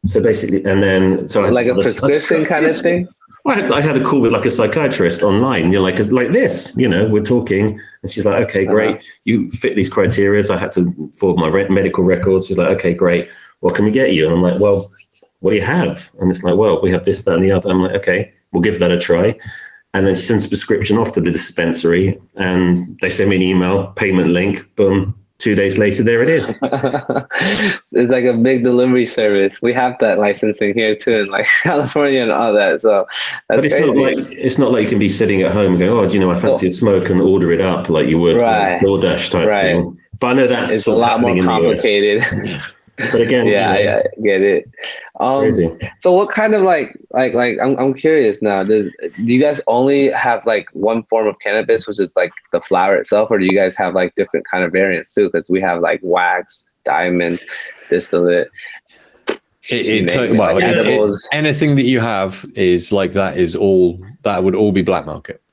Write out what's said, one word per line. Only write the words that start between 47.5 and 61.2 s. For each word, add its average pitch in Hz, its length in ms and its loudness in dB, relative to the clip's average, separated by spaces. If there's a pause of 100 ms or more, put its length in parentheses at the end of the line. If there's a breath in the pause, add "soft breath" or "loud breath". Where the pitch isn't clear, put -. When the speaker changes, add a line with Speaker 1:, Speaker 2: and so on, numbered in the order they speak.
Speaker 2:
I'm, 131 160 0
I'm 131 160 0
curious 135 480 2
now. 101 220 0
Does, 104 260 0 (280)
do 101 80 -6
you 127 160 4
guys 147 260 2
only 135 440 2
have, 117 340 -2
like, 107 260 -2
one 110 380 -2
form 113 180 0
of 92 120 -4
cannabis, 101 480 0
which 104 120 -8
is, 92 160 -2
like, 90 160 0 (220)
the 87 80 -2
flower 95 340 2
itself, 107 340 0
or 110 80 2
do 95 60 0
you 92 80 2
guys 92 240 2
have, 90 200 -2
like, 90 200 0
different - 340 -2
kind 92 140 -2
of 85 80 -2
variants 92 420 -2
too? 101 160 2
'Cause 82 200 -4
we 92 100 0
have, 87 220 0
like, 82 220 0
wax, 90 600 -2 (220)
diamond, 85 560 -2 (480 loud breath)
distillate. 87 580 0 (800 loud breath)
Speaker 3:
It, - 580 -8
Speaker 2:
You 107 100 0
Speaker 3:
it 104 100 0
Speaker 2:
name - 20 0
Speaker 3:
to-, 127 160 0
Speaker 2:
it, 113 140 0
Speaker 3:
well, - 180 2
Speaker 2:
like - 80 0
Speaker 3:
it, 170 140 0
it, 107 100 0
Speaker 2:
edibles. 104 460 0